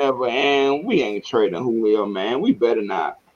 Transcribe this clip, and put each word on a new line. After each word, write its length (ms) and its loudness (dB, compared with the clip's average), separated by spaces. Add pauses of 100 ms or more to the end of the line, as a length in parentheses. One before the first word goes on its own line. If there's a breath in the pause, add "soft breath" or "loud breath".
effort, 260 0
and 580 0
we 160 2
ain't 240 -4
trading 380 0
Julio, 440 2
man. 340 -4
We 100 0
better 320 2
not. 360 -4 (180)